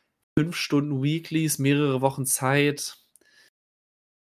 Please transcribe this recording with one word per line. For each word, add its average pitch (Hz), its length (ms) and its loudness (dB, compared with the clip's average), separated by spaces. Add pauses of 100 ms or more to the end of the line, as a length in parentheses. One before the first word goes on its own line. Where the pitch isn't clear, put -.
(380)
Fünf 160 180 0
Stunden 143 460 0
Weeklies, 160 560 -2
mehrere 139 420 2
Wochen 135 240 0
Zeit. 143 720 0 (1300)